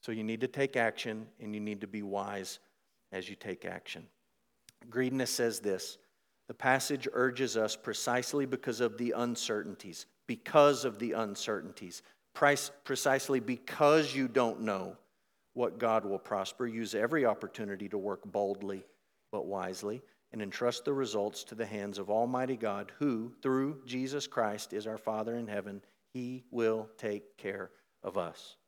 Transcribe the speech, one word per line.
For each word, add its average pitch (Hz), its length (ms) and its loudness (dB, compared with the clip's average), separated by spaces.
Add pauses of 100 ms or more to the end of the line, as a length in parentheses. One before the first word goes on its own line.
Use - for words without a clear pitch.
So - 100 -8
you 110 120 -2
need 110 180 -2
to 127 60 0
take 139 280 0
action, 113 540 -2 (100)
and 107 140 -8
you 107 60 -4
need 104 220 -4
to 104 60 -8
be 104 140 -6
wise 98 560 -4 (540)
as 95 180 -6
you 98 60 -10
take - 280 -8
action. - 460 -10 (800)
Greediness 127 400 2
says 117 300 2
this, 98 400 -2 (480)
"The 113 80 -10
passage 131 580 2
urges 123 440 2
us 107 180 2
precisely 127 720 0
because 127 340 -2
of 117 160 2
the 120 140 0
uncertainties, 104 960 -4 (180)
because 143 580 6
of 117 140 -2
the 113 140 -2
uncertainties, 104 920 -4 (320)
price-, 143 380 4 (140)
precisely 135 540 2
because 139 760 4
you 135 120 2
don't 117 340 4
know 95 360 -2 (560)
what 120 240 0
God 113 280 4
will 98 120 0
prosper, 98 480 -2
use 113 300 -4
every 127 280 2
opportunity 101 680 0
to 104 100 -2
work 95 260 -4
boldly 98 580 -2 (460)
but 101 160 -4
wisely, 98 560 -4 (300)
and 110 120 -6
entrust 120 420 -2
the 147 80 2
results 107 500 0
to - 120 -14
the 110 100 -4
hands 101 320 -6
of 101 140 -4
Almighty 127 440 2
God, 104 440 -4
who, 123 420 0
through 135 420 0
Jesus 131 440 -4
Christ, 104 460 0
is 104 120 -2
our 110 140 -4
Father 110 360 -2
in 117 120 -4
heaven. 101 360 -6 (300)
He 127 380 -8
will 110 360 2 (100)
take 104 380 -4
care 98 360 -6 (320)
of 95 120 -6
us." 85 420 -6 (100)